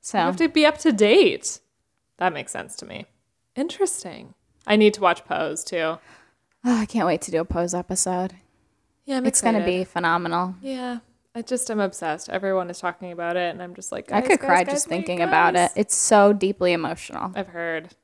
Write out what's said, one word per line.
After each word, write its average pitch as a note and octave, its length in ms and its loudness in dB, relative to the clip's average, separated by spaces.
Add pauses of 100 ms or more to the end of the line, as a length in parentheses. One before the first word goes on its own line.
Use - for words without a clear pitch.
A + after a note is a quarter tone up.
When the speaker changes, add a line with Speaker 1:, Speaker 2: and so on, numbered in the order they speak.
Speaker 1:
So. - 180 -4
Speaker 2:
You F3 60 2
have F#3 120 0
to E4 120 2
be D#4 180 4
up D4+ 120 2
to D#4+ 140 2
date. A3 680 4 (560)
That F3+ 160 -2
makes C#3 180 -12
sense - 260 -12
to - 100 -16
me. - 200 -14 (480)
Interesting. - 800 -6 (320)
I G#3 100 4
need G#3+ 180 6
to G#3 60 -10
watch F3 240 2
Pose D#3 380 -4
too. E3 360 -4 (680)
Speaker 1:
Oh, A#3+ 160 2
I G#3+ 60 -2
can't G#3 200 -2
wait F3 160 0
to - 80 -10
do E3 100 0
a E3+ 40 -4
Pose F3 300 -4
episode. F#3 600 -4 (720)
Speaker 2:
Yeah, C#4 140 -4
I'm B3+ 80 -2
Speaker 1:
It's - 140 0
gonna A3+ 180 0
Speaker 2:
excited. F3+ 220 0
Speaker 1:
be F#3 40 -2
phenomenal. F3 760 -2
Speaker 2:
Yeah. B3+ 380 -10 (340)
I A#3 100 -10
just B3 280 -4
am G#3+ 80 -2
obsessed. F3 500 -4
Everyone F#3 420 -2
is F3 100 -12
talking F3 320 -8
about E3+ 240 -6
it, F3 160 -2
and F3 100 -12
I'm F3 140 -14
just - 160 -12
like, - 180 -10
Speaker 1:
I - 100 0
Speaker 2:
"Guys, B3+ 100 -2
Speaker 1:
could - 100 6
Speaker 2:
guys, C4+ 80 -6
Speaker 1:
cry B3 160 6
Speaker 2:
guys, C#4+ 100 -2
Speaker 1:
just D4 160 -2
Speaker 2:
wait, - 60 -2
Speaker 1:
thinking F3+ 260 -4
about E3+ 320 4
it. F3+ 40 4
Speaker 2:
guys." F3 180 2
Speaker 1:
It's G3+ 200 0
so G#3 360 6
deeply F#3+ 400 0
emotional. E3 640 -6
Speaker 2:
I've G3 120 -6
heard. E3+ 420 -8 (140)